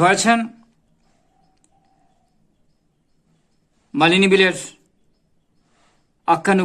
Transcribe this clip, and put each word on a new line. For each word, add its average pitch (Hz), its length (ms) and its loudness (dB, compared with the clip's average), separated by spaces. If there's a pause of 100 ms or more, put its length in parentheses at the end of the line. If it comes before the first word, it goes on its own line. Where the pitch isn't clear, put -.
হয়েছেন। 208 340 0 (3500)
মালিনী 175 400 0
বিলের 185 240 2 (1700)
আখ্যান 190 380 0